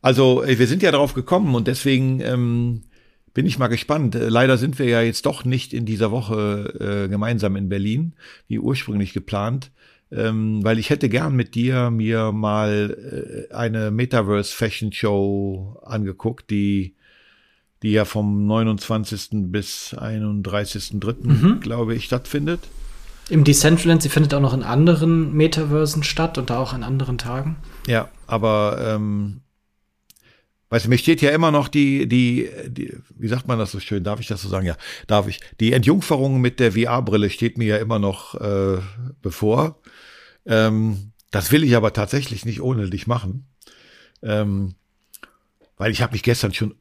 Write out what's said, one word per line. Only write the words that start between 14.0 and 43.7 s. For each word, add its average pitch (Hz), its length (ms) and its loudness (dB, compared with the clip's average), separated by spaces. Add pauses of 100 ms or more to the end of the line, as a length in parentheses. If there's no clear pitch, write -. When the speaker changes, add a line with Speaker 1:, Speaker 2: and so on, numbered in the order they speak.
Speaker 1:
Fashion 110 380 -4
Show 101 920 -2
angeguckt, 107 640 -6
die, 101 460 -2 (840)
die 107 100 0
ja 104 140 4
vom 104 400 0
neunundzwanzigsten 107 1080 -2
bis - 420 -6
einunddreißigsten 104 1040 -6
dritten, 117 280 -4 (140)
Speaker 2:
Mhm. 196 180 4
Speaker 1:
glaube 113 360 -4
ich, - 100 -6
stattfindet. 147 560 -2 (680)
Speaker 2:
Im 156 160 6
Decentraland, 165 580 6
sie 139 60 -2
findet 147 240 4
auch 139 80 2
noch 131 120 4
in 131 100 -2
anderen 160 680 4
Metaversen 156 720 2
statt 160 340 -2
und 123 120 -4
da 123 100 -2
auch 131 140 -4
an 120 100 -6
anderen 127 340 -2
Tagen. 135 380 -6 (320)
Speaker 1:
Ja, 113 220 0 (180)
aber, 107 540 0
ähm, 104 580 -2 (1300)
weißt 113 160 0
du, 113 40 -2
mir 123 80 4
steht 165 240 2
ja 143 80 4
immer 160 220 4
noch 143 180 2
die, 139 380 2
die, 123 420 2 (180)
die, - 300 -10 (200)
wie 113 120 -6
sagt 127 180 -4
man 120 120 -2
das 104 120 -4
so 98 80 -8
schön? 98 240 -4
Darf 104 160 -4
ich - 80 -10
das 98 140 -6
so 95 80 -10
sagen? 95 160 -2
Ja, 82 100 -2 (320)
darf 104 200 2
ich. - 120 -8 (220)
Die 113 100 4
Entjungferung 135 680 2
mit 123 180 0
der 113 140 4
V-R-Brille 110 560 2
steht - 280 -2
mir 113 100 0
ja 104 100 2
immer 113 220 0
noch, 98 360 -4
äh, 98 440 0 (420)
bevor. 113 580 0 (680)
Ähm, 110 640 2 (200)
das 95 200 0
will 151 120 4
ich 123 140 6
aber 110 160 2
tatsächlich 113 500 -4
nicht 117 180 -6
ohne 113 280 -2
dich 95 180 -6
machen. 113 380 -4 (760)